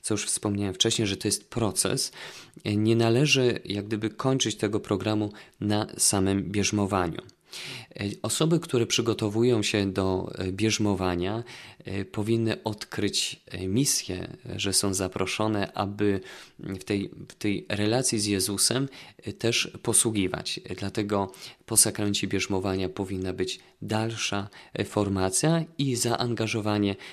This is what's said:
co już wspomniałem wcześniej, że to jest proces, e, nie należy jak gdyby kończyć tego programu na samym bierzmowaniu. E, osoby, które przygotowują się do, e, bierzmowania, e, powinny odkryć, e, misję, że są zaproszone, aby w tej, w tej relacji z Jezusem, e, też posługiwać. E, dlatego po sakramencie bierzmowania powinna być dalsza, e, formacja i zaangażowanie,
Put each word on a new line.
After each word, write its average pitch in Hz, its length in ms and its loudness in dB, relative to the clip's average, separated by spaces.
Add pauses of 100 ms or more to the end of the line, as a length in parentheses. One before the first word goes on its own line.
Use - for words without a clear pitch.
co 110 120 -2
już - 120 -2
wspomniałem 101 480 -2
wcześniej, 110 340 2
że 98 80 0
to 107 120 -2
jest - 220 -2
proces, 110 640 0 (520)
e, 104 120 2
nie 110 200 6
należy 123 680 4
jak 101 220 -4
gdyby 107 240 -2
kończyć 131 460 0
tego 104 240 0
programu 107 520 0 (280)
na 104 260 2 (120)
samym 98 440 4
bierzmowaniu. 98 800 0 (800)
E, 104 40 -4 (180)
osoby, 160 380 2
które 117 260 2
przygotowują 113 760 2
się 98 300 2
do, 95 420 0
e, 95 180 -2
bierzmowania, 101 920 0 (400)
e, 98 200 -4
powinny 110 600 0
odkryć, - 840 -2
e, 92 220 -6
misję, 92 680 0 (200)
że 98 160 0
są 98 220 2
zaproszone, 98 800 0
aby 101 480 0 (380)
w 95 260 -8
tej, 101 260 -2 (180)
w - 60 -20
tej - 340 -2
relacji 110 520 0
z 104 60 -2
Jezusem, 104 640 0 (300)
e, 101 140 -8
też - 380 0 (120)
posługiwać. 107 800 0
E, 101 100 -10
dlatego 101 580 -2 (340)
po 113 100 -4
sakramencie 104 500 2
bierzmowania 95 640 0
powinna 95 440 -4
być 92 280 -4 (220)
dalsza, 107 640 -2 (260)
e, 104 100 -2
formacja 101 800 2 (140)
i 135 180 2
zaangażowanie, 107 1000 0 (160)